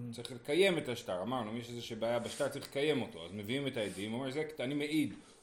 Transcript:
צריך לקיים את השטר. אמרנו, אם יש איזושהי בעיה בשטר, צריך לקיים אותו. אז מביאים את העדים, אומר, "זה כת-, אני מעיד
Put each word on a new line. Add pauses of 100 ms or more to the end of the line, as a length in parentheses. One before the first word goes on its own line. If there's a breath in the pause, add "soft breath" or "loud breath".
(160)
צריך
לקיים
את
השטר.
אמרנו,
אם
יש
איזושהי
בעיה
בשטר,
צריך
לקיים
אותו.
אז
מביאים
את
העדים,
אומר,
"זה
כת-,
אני
מעיד (300 loud breath)